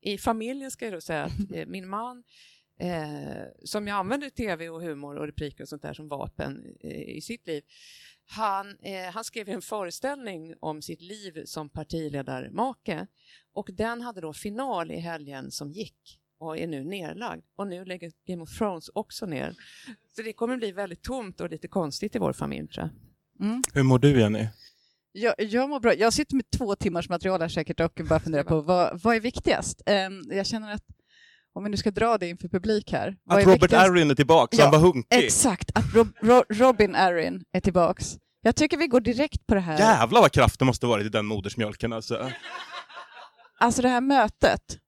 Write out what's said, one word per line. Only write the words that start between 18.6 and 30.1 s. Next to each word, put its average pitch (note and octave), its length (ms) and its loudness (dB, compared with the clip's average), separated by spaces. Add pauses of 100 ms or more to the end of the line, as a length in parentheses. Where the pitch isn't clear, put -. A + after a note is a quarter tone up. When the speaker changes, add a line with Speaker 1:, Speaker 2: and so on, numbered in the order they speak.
Speaker 1:
också - 360 -10
ner. D#3 300 -8 (600)
Så A3+ 60 -12
det A3 120 -10
kommer A#3+ 240 -4
bli A3 140 -6
väldigt F3+ 320 -10
tomt A3+ 380 -10
och E3+ 80 -8
lite D#3+ 180 -14
konstigt F3+ 480 -4
i A3+ 40 -2
vår D3+ 140 -2
familj, - 340 -8
tror - 160 -10
jag. D#3+ 60 -6 (500)
Speaker 2:
Mm. A3 220 -4 (120)
Speaker 3:
Hur C#3 100 2
mår B2+ 160 4
du, C#3 200 6
Jenny? G#2+ 280 2 (640)
Speaker 2:
Jag, G#3+ 280 -2
jag A3+ 300 -2
mår C#4+ 100 -6
bra. A3 140 2
Jag G#3+ 200 2
sitter D4 220 -2
med B3+ 220 -2
två G3+ 180 -2
timmars E3+ 340 -4
material F3+ 320 -2
här E3 80 -2
säkert D#3+ 300 -6
och E3+ 300 -2
bara D#3+ 100 4
funderar D3+ 240 -2
på D#3+ 180 0
vad, F3 400 0
vad A3+ 140 2
är A3+ 40 0
viktigast. - 680 -2
Ehm, F#3+ 440 0